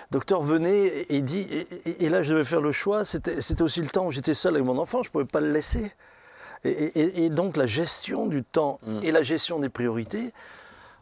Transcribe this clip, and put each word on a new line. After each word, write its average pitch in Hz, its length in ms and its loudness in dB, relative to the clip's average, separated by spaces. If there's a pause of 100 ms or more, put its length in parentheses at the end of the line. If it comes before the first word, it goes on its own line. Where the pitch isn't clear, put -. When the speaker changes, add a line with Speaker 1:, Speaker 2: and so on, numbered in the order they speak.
(100)
Speaker 1:
docteur, 160 320 2
venez. » 165 440 4
Et, 151 300 -2
et 143 40 2
dit, 143 200 -2 (100)
et, 160 160 -4 (200)
et, 170 200 -2
et - 20 4
là, 180 140 4
je 147 100 0
devais 156 120 4
faire 160 160 0
le 147 120 2
choix. 202 320 -2
C'était, 165 360 -4
c'était - 220 0
aussi 165 180 2
le 151 80 -2
temps 185 180 0
où 165 60 -2
j'étais 139 220 0
seul 180 200 2
avec 139 120 2
mon 127 120 2
enfant, 160 240 -2
je - 80 -12
pouvais 143 140 0
pas 151 160 -2
le 151 120 2
laisser. 202 400 -2 (720)
Et, 131 60 2
et, 156 300 0
et, 175 260 2
et 165 40 0
donc, 160 260 0
la 135 100 4
gestion 170 600 -2
du 151 160 0
temps 143 440 0
Speaker 2:
Mm. 110 160 -4
Speaker 1:
et 160 100 0
la 160 100 6
gestion 156 360 -2
des 139 100 0
priorités, 120 640 -2 (680)